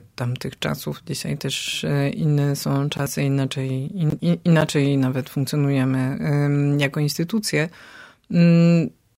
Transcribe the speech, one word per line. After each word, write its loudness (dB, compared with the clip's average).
tamtych -6
czasów. -6
Dzisiaj -6
też, -6
e, 0
inne 0
są -2
czasy, -4
inaczej, -2
in-, 0
in-, 0
inaczej 2
nawet 0
funkcjonujemy, 0
em, 0
jako 0
instytucje. -2
Mm, 6